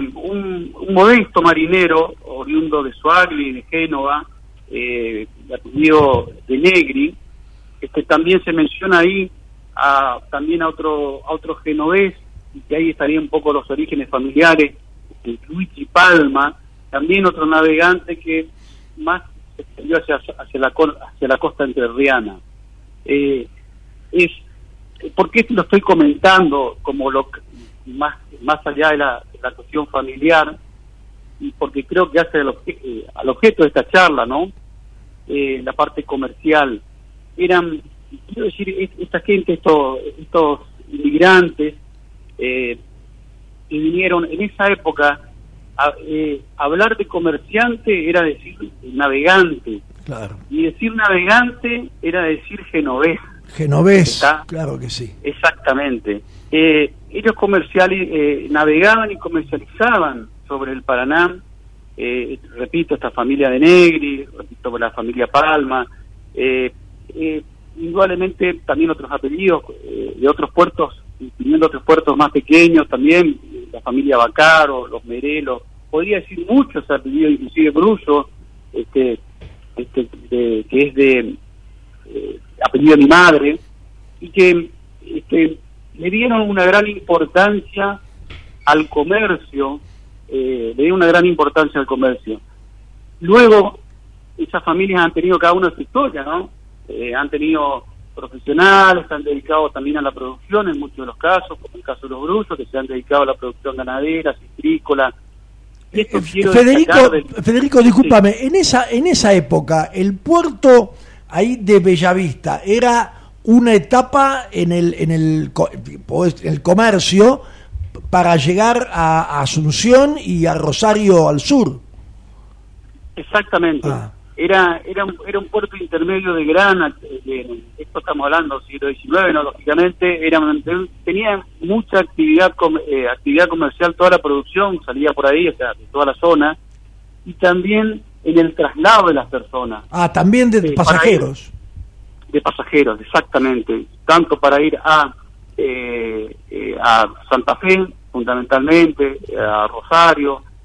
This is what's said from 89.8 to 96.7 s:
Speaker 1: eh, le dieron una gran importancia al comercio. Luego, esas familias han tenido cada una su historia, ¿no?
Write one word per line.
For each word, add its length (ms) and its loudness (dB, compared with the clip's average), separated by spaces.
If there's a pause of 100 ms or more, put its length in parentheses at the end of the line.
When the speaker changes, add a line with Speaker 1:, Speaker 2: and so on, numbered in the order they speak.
Speaker 1:
eh, 480 -6
le 80 -4
dieron 140 2
una 100 4
gran 180 4
importancia 540 0
al 60 -4
comercio. 540 -4 (800)
Luego, 600 6 (580)
esas 260 -8
familias 380 0
han 120 0
tenido 240 0
cada 160 4
una 220 -2
su 60 -14
historia, 420 -4
¿no? 260 -8 (380)